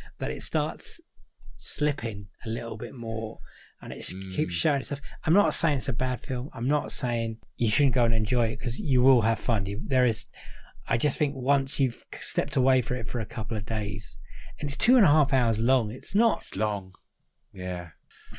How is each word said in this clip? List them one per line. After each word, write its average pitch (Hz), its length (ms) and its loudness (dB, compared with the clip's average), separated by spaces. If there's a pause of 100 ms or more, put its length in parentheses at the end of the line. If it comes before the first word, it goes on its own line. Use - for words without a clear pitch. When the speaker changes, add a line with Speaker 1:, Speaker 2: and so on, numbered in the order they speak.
(180)
Speaker 1:
that 127 120 -4
it - 120 -8
starts - 560 -6 (580)
slipping 113 720 -4 (180)
a 110 40 -4
little 117 280 -6
bit 117 160 -10
more, 113 460 -6 (420)
and 120 120 -10
it - 60 -12
s- - 140 -10
Speaker 2:
Mm. 95 220 -10
Speaker 1:
keeps 160 180 -4
showing 143 280 -2
itself. - 200 -8 (240)
I'm 156 80 2
not 170 200 2
saying 143 240 0
it's 135 120 -2
a - 40 4
bad 127 280 2
film. 131 320 -4
I'm 123 140 -4
not 143 240 -2
saying 117 460 -4 (200)
you 117 120 0
shouldn't 139 260 4
go 123 100 6
and 123 80 8
enjoy 117 340 6
it, 120 120 0
'cause 120 200 2
you 131 220 4
will 127 200 6
have 110 180 0
fun. 104 260 4
You, 101 180 0
there 127 220 2
is, 113 200 -2 (640)
I 117 100 0
just 143 200 -2
think 139 180 -2
once 135 440 -2
you've 131 260 -2 (160)
stepped - 340 -4
away 131 260 2
for 123 140 0
it - 120 2
for - 120 2
a 104 60 0
couple - 320 -2
of 107 80 2
days, 107 520 0 (420)
and 143 100 0
it's - 80 -2
two 247 200 2
and 220 80 6
a 151 40 6
half 147 240 4
hours 117 260 2
long, 117 320 2
it's - 240 -6
not 202 240 2
Speaker 2:
It's - 160 -8
long. 98 400 -4 (580)
Yeah. 90 380 -6 (480)